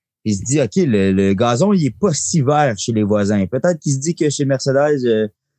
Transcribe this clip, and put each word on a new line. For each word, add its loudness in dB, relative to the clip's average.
il -2
se -6
dit, « -2
OK, -4
le, 2
le 2
gazon, 2
il 2
est -4
pas 0
si -2
vert 2
chez -4
les 0
voisins. » 0
Peut-être -2
qu'il -4
se -2
dit -4
que 0
chez -4
Mercedes, 0
euh, 0